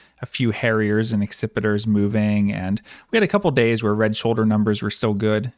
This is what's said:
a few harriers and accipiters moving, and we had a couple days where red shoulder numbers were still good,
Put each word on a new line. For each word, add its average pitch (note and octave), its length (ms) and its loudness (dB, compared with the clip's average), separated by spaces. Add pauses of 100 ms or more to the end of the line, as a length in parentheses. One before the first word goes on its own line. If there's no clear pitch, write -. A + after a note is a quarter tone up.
(240)
a - 40 -10
few A#2 240 -2
harriers A2 600 0
and G#2 120 0
accipiters G#2 640 -2
moving, G#2 640 2
and G2+ 280 -4 (300)
we - 60 -2
had A3 80 2
a F3+ 40 2
couple G3 220 0
days A#2 320 2
where G#2+ 120 0
red G#2+ 220 0
shoulder A2 300 0
numbers G#2+ 380 2
were G#2 80 -2
still G#2+ 240 -2
good, G#2+ 420 0